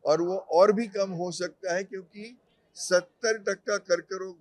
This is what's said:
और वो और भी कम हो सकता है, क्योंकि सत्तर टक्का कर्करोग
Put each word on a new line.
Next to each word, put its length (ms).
और 160
वो 140
और 360
भी 160
कम 240
हो 200
सकता 440
है, 80
क्योंकि 540
सत्तर 640
टक्का 400
कर्करोग 640